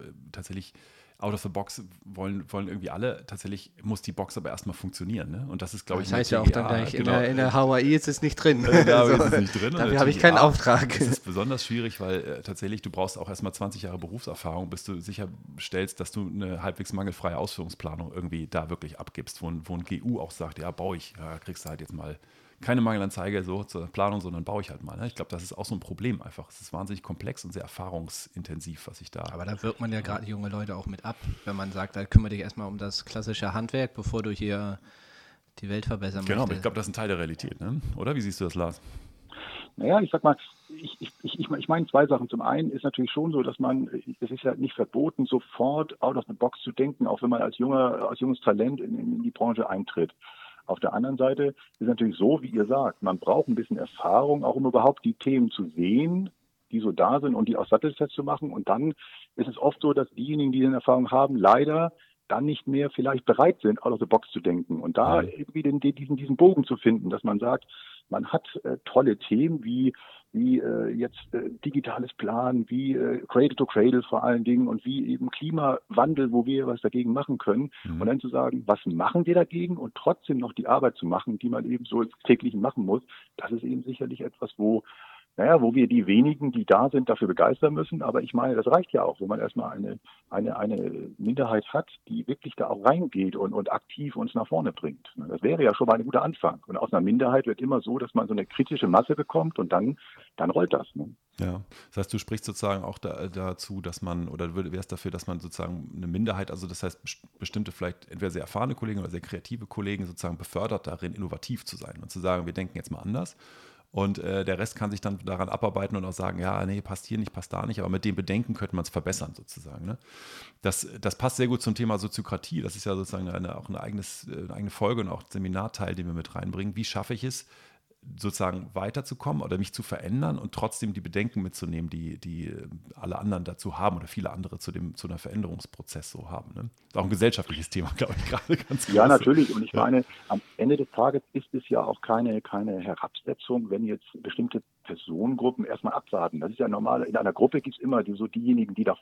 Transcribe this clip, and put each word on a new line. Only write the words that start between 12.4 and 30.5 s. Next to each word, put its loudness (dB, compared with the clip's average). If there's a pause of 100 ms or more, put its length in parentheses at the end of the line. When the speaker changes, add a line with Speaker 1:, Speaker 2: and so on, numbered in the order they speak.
Speaker 1:
tatsächlich -6
du -8
brauchst -2
auch -8
erstmal -6
zwanzig -6
Jahre -8
Berufserfahrung, -8
bis -10
du -8
sicherstellst, -8
dass -8
du -6
eine -6
halbwegs -6
mangelfreie -4
Ausführungsplanung -8
irgendwie -6
da -4
wirklich -10
abgibst, -12
wo -6
ein, -6
wo -8
ein -6
G -8
U -2
auch -8
sagt, -10
"Ja, -8
baue -6
ich, -16
ja, -12
kriegst -14
du -14
halt -10
jetzt -14
mal -12 (400)
keine 2
Mangelanzeige -2
so -4
zur -8
Planung, 0
sondern -8
baue -4
ich -12
halt -16
mal", -12
ne? -8
Ich -8
glaub, -10
das -10
ist -14
auch -10
so -6
ein -6
Problem -4
einfach. -16
Es -20
ist -16
wahnsinnig -8
komplex -10
und -12
sehr -10
erfahrungsintensiv, -12
was -18
ich -20
da -10
Speaker 2:
Aber -10
da -8
wirkt -6
man -4
ja -4
gerade -6
junge -6
Leute -6